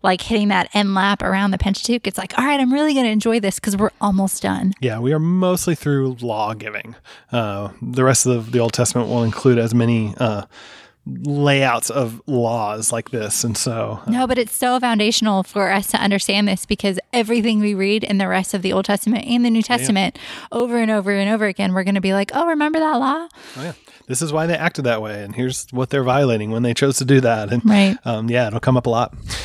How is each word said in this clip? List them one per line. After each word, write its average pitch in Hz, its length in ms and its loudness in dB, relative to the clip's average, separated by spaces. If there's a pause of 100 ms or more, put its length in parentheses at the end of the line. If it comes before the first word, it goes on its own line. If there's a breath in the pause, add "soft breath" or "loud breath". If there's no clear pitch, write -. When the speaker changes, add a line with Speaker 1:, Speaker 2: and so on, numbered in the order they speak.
Speaker 1:
like, 185 180 0
hitting 208 280 0
that 185 240 0
end 202 200 0
lap 190 300 0
around 190 280 2
the 190 60 -2
Pentateuch. 226 480 0
It's 190 120 -4
like, 190 200 -8
"All 254 80 0
right, 285 140 2
I'm 262 140 2
really 302 200 2
gonna 262 140 2
enjoy 220 320 2
this 196 200 -2
'cause 202 180 -2
we're 208 140 0 (100)
almost 190 420 0
done." 190 380 0
Speaker 2:
Yeah, 113 180 -2
we 127 140 0
are 156 60 0
mostly 180 560 2
through 135 460 0
law 110 340 -2
giving. 107 400 -10 (360 loud breath)
Uh, 104 380 -4 (120)
the 123 220 0
rest 131 220 4
of 120 260 0
the 123 80 2
Old 117 140 2
Testament 120 340 0
will 120 160 0
include 117 360 4
as 113 140 0
many, 117 460 2
uh, 107 220 0 (840 loud breath)
layouts 139 680 2
of 117 380 -4
laws 113 640 -2
like 113 200 -6
this. 107 340 -4
And 110 100 -2
so, 110 500 -4
uh, 214 60 -2
Speaker 1:
No, 247 160 0
but 254 100 0
it's 233 160 -2
so 247 240 0
foundational 214 640 2
for 190 300 -2
us 196 200 0
to - 60 -2
understand 202 520 2
this 190 160 -2
because 196 340 -2 (140)
everything 226 480 2
we 208 120 0
read 196 300 0
in 202 140 -2
the 196 100 0
rest 185 260 -2
of 190 80 -2
the 190 120 0
Old 190 100 2
Testament 214 420 0
and 240 200 2
the 240 40 2
New 226 100 4
Speaker 2:
Yeah. 240 180 0
Speaker 1:
Testament 196 420 0 (320 loud breath)
over 240 260 0
and 220 140 2
over 202 200 0
and 196 180 0
over 220 160 0
again, 196 260 0
we're 185 140 0
gonna 196 160 2
be 190 120 0
like, 196 220 0
"Oh, 330 120 2
remember 311 320 0
that 311 200 2
law?" 302 280 -2 (300 loud breath)
Speaker 2:
Oh, 131 60 -10
yeah. 170 80 -8 (380 loud breath)
This 127 120 -2
is 156 120 -4
why 156 140 0
they 170 80 0
acted 156 280 -2
that 113 180 2
way, 104 220 -8
and 101 100 -12
here's 127 380 -4
what 127 200 -2
they're 139 120 0
violating 123 480 2
when 117 120 0
they 120 100 2
chose 139 240 2
to 135 80 -2
do 131 160 6
that. 110 320 0
And, 120 120 2
Speaker 1:
Right. 202 380 6
Speaker 2:
um, 113 260 -4
yeah, 120 180 2
it'll 107 120 -4
come 127 160 2
up 120 100 2
a 123 40 0
lot. 117 240 0 (320 loud breath)